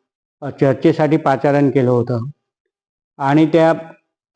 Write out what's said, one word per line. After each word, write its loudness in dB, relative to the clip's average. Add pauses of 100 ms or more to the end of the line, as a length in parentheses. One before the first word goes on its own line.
(600)
चर्चेसाठी 0
पाचारण 0
केलं 0
होतं -2 (920)
आणि 2
त्या 2 (640)